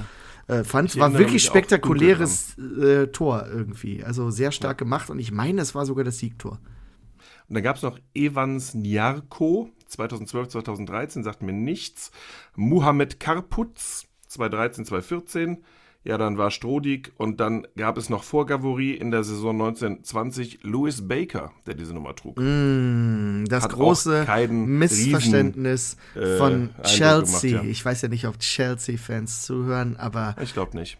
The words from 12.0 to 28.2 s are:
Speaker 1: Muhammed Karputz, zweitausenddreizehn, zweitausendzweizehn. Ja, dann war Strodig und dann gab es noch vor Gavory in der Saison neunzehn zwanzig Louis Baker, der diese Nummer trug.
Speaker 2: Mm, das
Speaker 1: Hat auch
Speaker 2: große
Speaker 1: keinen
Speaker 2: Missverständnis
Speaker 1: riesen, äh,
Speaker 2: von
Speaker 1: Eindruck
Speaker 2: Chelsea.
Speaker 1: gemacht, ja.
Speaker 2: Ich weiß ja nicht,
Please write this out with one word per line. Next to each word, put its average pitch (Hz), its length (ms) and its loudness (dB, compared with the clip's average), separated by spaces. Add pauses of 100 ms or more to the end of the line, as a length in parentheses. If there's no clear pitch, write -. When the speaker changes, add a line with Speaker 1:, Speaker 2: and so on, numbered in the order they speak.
Speaker 1:
Muhammed 143 640 2
Karputz, - 840 -4 (220)
zweitausenddreizehn, 110 580 -4
zweitausendzweizehn. 170 800 -4 (400)
Ja, 110 140 -2
dann 107 220 0
war 101 100 2
Strodig 135 680 -4
und 110 220 -2
dann 113 280 -2 (100)
gab 107 180 -2
es 117 140 -6
noch 104 140 -2
vor 147 240 0
Gavory 135 460 0
in 117 180 -4
der 113 120 2
Saison 107 320 -4
neunzehn 110 480 -2
zwanzig 120 600 -6
Louis 123 440 -2
Baker, 120 440 -4 (160)
der - 80 -8
diese 82 180 -10
Nummer 71 220 -10
trug. - 240 -10
Speaker 2:
Mm, 120 1080 2
das 120 200 0
Speaker 1:
Hat - 80 -4
auch - 40 -8
Speaker 2:
große 156 480 4
Speaker 1:
keinen 117 540 2
Speaker 2:
Missverständnis 131 1200 2 (180)
Speaker 1:
riesen, 101 120 -2
äh, 95 120 2
Speaker 2:
von 135 140 6
Speaker 1:
Eindruck 120 320 -2
Speaker 2:
Chelsea. 156 640 4
Speaker 1:
gemacht, 107 140 2
ja. 107 40 -2
Speaker 2:
Ich - 160 -6
weiß 123 160 -2
ja 123 60 -2
nicht, 117 180 -4